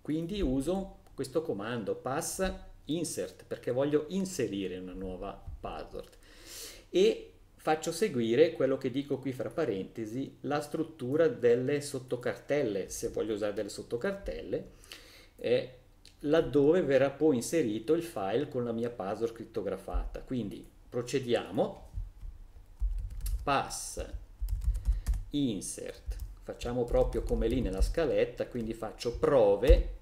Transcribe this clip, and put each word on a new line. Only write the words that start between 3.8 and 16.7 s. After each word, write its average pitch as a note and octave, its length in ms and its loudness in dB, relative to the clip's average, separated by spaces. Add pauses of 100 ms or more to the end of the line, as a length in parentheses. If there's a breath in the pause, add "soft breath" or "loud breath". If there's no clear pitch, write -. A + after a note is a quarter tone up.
inserire G2 680 -2
una F#2 140 -10
nuova F#2 500 -8 (180)
password, E2+ 580 -12 (720 loud breath)
e - 420 4 (240)
faccio D#3+ 380 0
seguire C#3 580 4
quello C3+ 260 2
che C3 140 -2
dico C#3 260 -4
qui C3+ 140 -6
fra A2+ 180 -6
parentesi, A2+ 920 -4
la C#3+ 180 0
struttura D3+ 720 0
delle B2+ 500 4
sottocartelle. B2+ 1080 -2
Se - 180 -6
voglio G#2+ 280 -2
usare G#2 180 -2
delle G#2 160 -4
sottocartelle, A#2+ 1000 -6 (680 loud breath)
è - 360 0 (520)
laddove D3 560 6